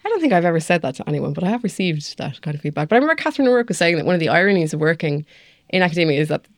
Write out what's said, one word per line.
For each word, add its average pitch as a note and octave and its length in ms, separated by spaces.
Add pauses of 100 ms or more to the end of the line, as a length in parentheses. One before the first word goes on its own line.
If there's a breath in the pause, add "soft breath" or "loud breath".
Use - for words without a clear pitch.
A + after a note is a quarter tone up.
I G#4 40
don't G#4+ 120
think C#4+ 100
I've F3 140
ever E3 160
said E3+ 220
that C3 120
to - 140
anyone, D3 240
but E3 100
I F3+ 60
have A#3+ 140
received E3+ 540
that - 240
kind D3 140
of D3 60
feedback. D3+ 260
But A3 80
I B3 40
remember D#4 220
Catherine C#4+ 280
O'Rourke A#3+ 180
was F#3 100
saying E3+ 200
that D3 80
one F3+ 100
of E3 60
the D#3 80
ironies F3 440
of D#3 60
working D#3 460 (440 soft breath)
in F#3 120
academia D#3+ 400
is D3+ 80
that D3+ 160 (120)